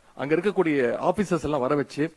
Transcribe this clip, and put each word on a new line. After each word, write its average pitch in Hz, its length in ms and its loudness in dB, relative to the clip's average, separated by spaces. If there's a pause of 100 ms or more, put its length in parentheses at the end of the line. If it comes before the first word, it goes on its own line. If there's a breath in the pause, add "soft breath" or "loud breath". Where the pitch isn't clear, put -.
(160 soft breath)
அங்க 139 180 0
இருக்கக்கூடிய 160 640 0 (140)
ஆபீசர்ஸ் 175 320 0
எல்லாம் 147 180 -2
வர 131 140 0
வச்சு, 147 420 -2